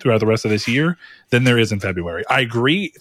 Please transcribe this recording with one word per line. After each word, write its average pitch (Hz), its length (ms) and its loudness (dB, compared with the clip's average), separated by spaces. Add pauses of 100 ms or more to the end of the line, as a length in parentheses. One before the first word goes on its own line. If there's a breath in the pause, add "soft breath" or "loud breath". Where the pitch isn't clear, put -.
throughout 113 200 2
the 107 60 0
rest 110 200 0
of 110 40 0
this 104 160 -2
year 151 300 0 (340 loud breath)
than 123 140 2
there 120 140 4
is 110 140 2
in 98 60 -4
February. 87 520 -6
I 131 100 2
agree. 127 600 -2